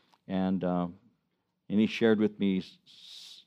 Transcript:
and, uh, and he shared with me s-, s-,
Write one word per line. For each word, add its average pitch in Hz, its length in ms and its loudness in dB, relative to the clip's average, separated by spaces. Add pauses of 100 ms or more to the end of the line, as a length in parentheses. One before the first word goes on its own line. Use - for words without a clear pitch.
(280)
and, 95 360 -2
uh, 90 240 0 (840)
and 98 100 0
he 110 60 4
shared 110 340 2
with 104 200 0
me 98 180 2
s-, - 200 -8 (100)
s-, - 600 -20